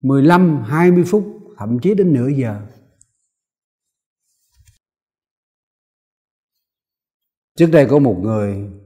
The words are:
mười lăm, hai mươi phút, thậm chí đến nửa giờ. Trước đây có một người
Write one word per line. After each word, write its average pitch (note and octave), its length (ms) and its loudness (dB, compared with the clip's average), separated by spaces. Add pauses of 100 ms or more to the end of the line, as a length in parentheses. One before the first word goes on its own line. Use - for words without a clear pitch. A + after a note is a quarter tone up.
mười C3+ 220 0
lăm, E3 440 4
hai E3 240 2
mươi F3 160 2
phút, G#3 160 -2 (340)
thậm A2+ 240 -6
chí G3 140 0
đến F#3 180 0
nửa B2 140 -2
giờ. A2+ 400 -6 (4000)
Trước E3 180 2
đây C#3+ 160 4
có C#3+ 100 2
một A#2 220 0
người G2+ 500 -6 (140)